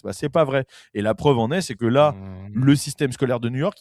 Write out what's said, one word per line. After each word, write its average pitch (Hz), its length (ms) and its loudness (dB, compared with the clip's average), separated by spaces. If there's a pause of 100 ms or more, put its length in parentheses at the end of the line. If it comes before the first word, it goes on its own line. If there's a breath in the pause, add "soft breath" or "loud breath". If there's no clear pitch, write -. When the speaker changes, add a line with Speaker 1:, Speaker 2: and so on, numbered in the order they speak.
Speaker 1:
bah, 101 80 -6
c'est 147 160 -6
pas 160 160 2
vrai. 135 200 0 (300 loud breath)
Et 104 80 -4
la 107 140 0
preuve 143 220 4
en 113 120 0
est, 180 120 -2
c'est 120 120 -8
que 117 100 -6
là, 139 280 4
Speaker 2:
Hmm. 95 420 -14
Speaker 1:
le 135 220 4
système 143 340 -4
scolaire 123 300 -2
de 117 80 -2
New 123 100 -6
York, 180 220 -2